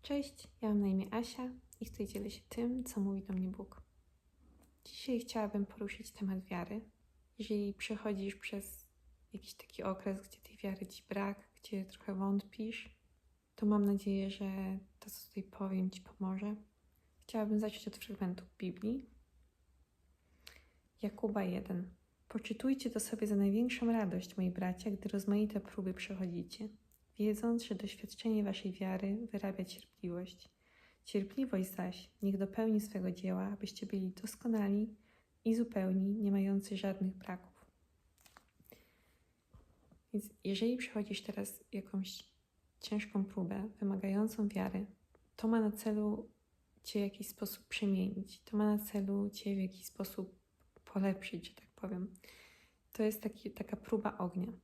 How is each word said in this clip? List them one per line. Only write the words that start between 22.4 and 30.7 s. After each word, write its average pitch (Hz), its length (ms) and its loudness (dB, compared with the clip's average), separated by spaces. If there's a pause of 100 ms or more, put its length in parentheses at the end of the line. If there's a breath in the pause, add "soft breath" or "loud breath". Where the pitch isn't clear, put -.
to 220 100 0
sobie 214 260 0
za 208 100 4
największą 233 560 4
radość, 185 440 2
moi 185 140 4
bracia, 185 400 0
gdy 196 180 -2
rozmaite 208 520 4
próby 185 340 -4
przechodzicie, 185 720 -4 (520)
wiedząc, 220 440 2
że 214 100 -2
doświadczenie 208 680 0
waszej 196 280 0
wiary 196 600 0
wyrabia 190 320 -2
cierpliwość. - 840 -8 (540 soft breath)